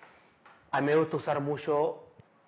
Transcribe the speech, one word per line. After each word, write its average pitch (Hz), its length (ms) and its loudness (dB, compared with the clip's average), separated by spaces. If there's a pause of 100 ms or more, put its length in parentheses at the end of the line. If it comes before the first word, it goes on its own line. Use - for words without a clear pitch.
(720)
A 139 80 0
mí 139 80 0
me 151 80 4
gusta 160 220 2
usar 143 220 -2
mucho 147 600 -2 (460)